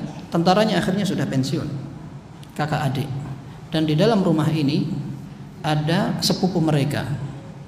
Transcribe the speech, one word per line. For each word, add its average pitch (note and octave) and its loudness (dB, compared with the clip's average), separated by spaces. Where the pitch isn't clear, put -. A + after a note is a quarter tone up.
tentaranya F#3 4
akhirnya F#3+ 0
sudah C#3+ 0
pensiun, C3+ 0
kakak D3 0
adik. C3 -2
Dan D#3 2
di D3+ 2
dalam F#3+ 4
rumah D#3 4
ini D#3 2
ada D#3+ 2
sepupu F3+ 2
mereka, D3 2